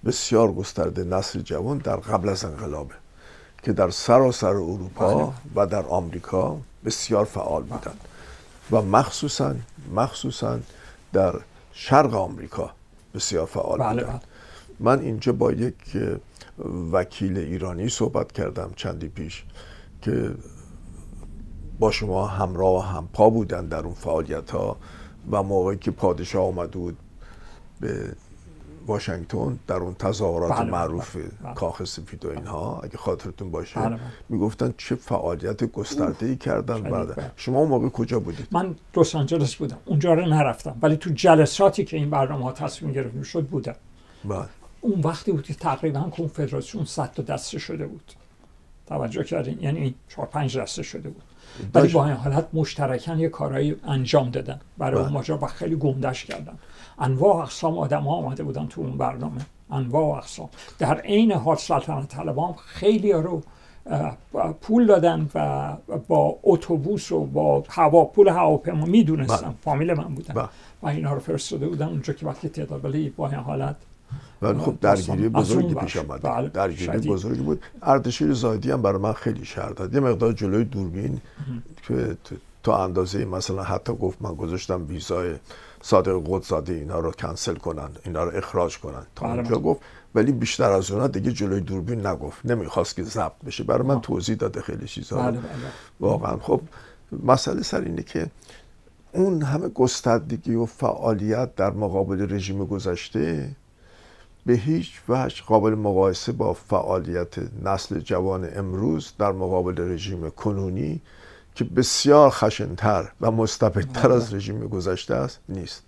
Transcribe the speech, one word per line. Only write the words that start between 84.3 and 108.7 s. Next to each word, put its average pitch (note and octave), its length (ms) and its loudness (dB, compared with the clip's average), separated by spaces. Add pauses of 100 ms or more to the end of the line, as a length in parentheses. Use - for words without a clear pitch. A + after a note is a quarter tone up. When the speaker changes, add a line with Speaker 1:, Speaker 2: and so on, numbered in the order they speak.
Speaker 1:
گذاشتم F2+ 520 -4
ویزای F2 480 -4 (460)
صادق F#2 480 4
قطزاده F2 440 0
اینا D#2+ 260 -4
رو E2 120 -2
کنسل - 440 -4
کنن، D2+ 340 -8 (160)
اینا E2 180 -2
رو E2+ 140 -2
اخراج F2 420 0
کنن. C#2 260 -12 (100)
تا - 100 -8
Speaker 2:
بله، - 100 -2
Speaker 1:
اونجا A#2+ 200 0
Speaker 2:
بله. A2+ 80 -2
Speaker 1:
گفت، - 180 2 (340)
ولی A#2+ 160 6
بیشتر A#2 400 2
از F#2+ 200 2
اونا A2 160 2
دیگه G2+ 240 0
جلوی G2 300 0
دوربین F#2+ 440 -4
نگفت. D#2 400 -4
نمی‌خواست G2+ 500 0
که F2+ 80 -4
ضبط G#2 440 -4
بشه. - 160 -8
برای A#2+ 240 2
من C#3 80 4
Speaker 2:
آه. B2 60 0
Speaker 1:
توضیح G2+ 340 -2
داده G#2+ 260 -4
خیلی - 260 -8
چیزا - 280 -8
رو. B2 160 0
Speaker 2:
بله، A#2 80 -4
بله. A#2 100 -10 (500)
Speaker 1:
واقعاً G#2 380 0
خب - 240 2 (640)
مسئله - 380 2
سر - 200 -2
اینه E3 220 -4
که E3 240 -4 (840)
اون F3+ 300 2
همه D3 280 0
گستردگی A#2+ 880 0
و A2+ 100 2
فعالیت A2 920 0
در G2 140 2
مقابل G2 640 0
رژیم F#2+ 320 -4
گذشته F#2+ 840 -2 (960)
به A#2+ 80 6
هیچ D#3 560 0
وجه B2+ 380 0
قابل A2 280 6
مقایسه G2 560 2
با G#2 220 0
فعالیت F2 840 -2 (280)
نسل G2 360 -2
جوان F#2 560 -2
امروز G2 640 -2